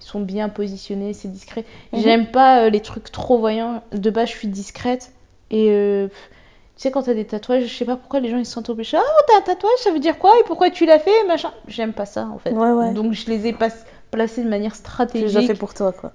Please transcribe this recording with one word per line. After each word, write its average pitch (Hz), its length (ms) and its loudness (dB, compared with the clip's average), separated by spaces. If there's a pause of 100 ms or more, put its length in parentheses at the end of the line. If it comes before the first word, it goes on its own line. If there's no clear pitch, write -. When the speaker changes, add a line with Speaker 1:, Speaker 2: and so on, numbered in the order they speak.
Speaker 1:
ils - 40 -20
sont - 160 -10
bien 202 280 -6
positionnés, 202 640 -8
c'est 202 160 -14
discret. 190 340 -12 (300)
Speaker 2:
Mhm. 226 80 -2
Speaker 1:
J'aime 226 300 4
pas, 262 340 6
euh, 220 40 6
les 208 120 0
trucs - 300 -16
trop - 280 0
voyants. 226 420 -4 (120)
De 208 160 -2
base, 226 200 -2
je - 60 -14
suis - 140 -10
discrète. 247 640 -8 (380)
Et, 220 180 2
euh, 202 380 0
pff, - 220 -18 (460)
tu - 60 -20
sais, 269 100 -2
quand 262 120 -4
t'as 247 100 -2
des 214 140 -4
tatouages, 247 380 -2
je 226 120 -10
sais 233 80 -4
pas 247 120 -4
pourquoi 277 220 -4
les 240 100 -4
gens, 240 80 -2
ils 247 80 -4
se 233 80 -14
sentent 226 160 -10
obligés. « 226 300 -4
Oh, 587 280 2
t'as 440 100 8
un 381 40 4
tatouage, 392 380 0
ça 403 120 0
veut 320 80 0
dire 311 180 0
quoi ? 381 220 6
Et 440 60 6
pourquoi 349 260 0
tu - 140 0
l'as 311 140 8
fait ? » 392 120 0 (160)
Machin. 330 240 -2 (160)
J'aime 220 260 -6
pas 208 140 -6
ça, 220 200 -8
en 214 120 -14
fait. - 120 -4
Speaker 2:
Ouais, 226 200 2
ouais. 233 220 2
Speaker 1:
Donc, 214 200 -2
je - 140 -10
les 220 200 -2
ai 233 60 -2
pas... 233 140 -2 (440)
placés 226 320 -2
de 226 60 -2
manière 208 240 -2
Speaker 2:
Tu - 60 -20
les - 40 -20
as - 220 -2
fait 233 140 -4
Speaker 1:
stratégique. 214 400 0
Speaker 2:
pour 202 140 -10
toi, 190 200 -2
quoi. - 220 -14